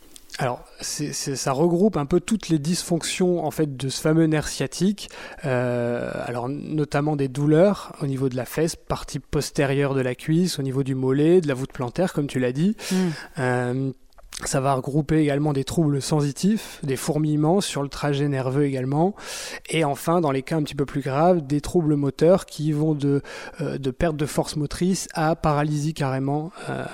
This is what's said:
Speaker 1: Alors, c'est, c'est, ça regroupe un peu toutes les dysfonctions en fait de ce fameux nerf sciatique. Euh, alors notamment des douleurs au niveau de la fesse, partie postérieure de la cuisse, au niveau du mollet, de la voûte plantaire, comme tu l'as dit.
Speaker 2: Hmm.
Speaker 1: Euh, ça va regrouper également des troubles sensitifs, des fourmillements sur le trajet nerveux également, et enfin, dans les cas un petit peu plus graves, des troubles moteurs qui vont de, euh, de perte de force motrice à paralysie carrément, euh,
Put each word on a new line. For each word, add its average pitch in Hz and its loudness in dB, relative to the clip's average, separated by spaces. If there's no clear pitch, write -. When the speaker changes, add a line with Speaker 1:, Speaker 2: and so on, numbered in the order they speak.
Speaker 1:
Alors, 123 -4
c'est, 143 -6
c'est, 139 -6
ça 139 -2
regroupe 170 2
un 143 -2
peu 175 2
toutes - -2
les 160 4
dysfonctions 170 0
en 151 -2
fait 147 -2
de 135 -4
ce - -6
fameux 160 4
nerf 151 0
sciatique. - -2
Euh, 123 -2
alors 120 -6
notamment 147 -2
des 139 0
douleurs 151 4
au 151 -2
niveau 135 0
de 123 -6
la 123 -4
fesse, 165 -2
partie - -8
postérieure 139 0
de 135 2
la 127 0
cuisse, 165 0
au 143 -4
niveau 135 0
du 131 -2
mollet, 139 4
de 151 2
la 139 2
voûte 131 -4
plantaire, 135 -2
comme 147 -2
tu 131 -4
l'as 123 2
dit. 170 0
Speaker 2:
Hmm. 185 2
Speaker 1:
Euh, 127 0
ça - -2
va 139 2
regrouper 143 0
également 147 2
des 135 0
troubles 143 0
sensitifs, 156 0
des 135 -2
fourmillements 151 4
sur - -4
le 143 -4
trajet 147 0
nerveux 135 2
également, 139 2
et 160 2
enfin, 156 2
dans 156 2
les 135 0
cas 165 -4
un 151 2
petit 139 -6
peu 139 -2
plus 139 -4
graves, 147 2
des 143 0
troubles 156 2
moteurs 156 4
qui 151 -4
vont 151 2
de, 143 2
euh, 143 -4
de 135 -4
perte 165 0
de 147 -2
force - -4
motrice 175 -2
à 160 2
paralysie 151 0
carrément, 139 -2
euh, 131 -6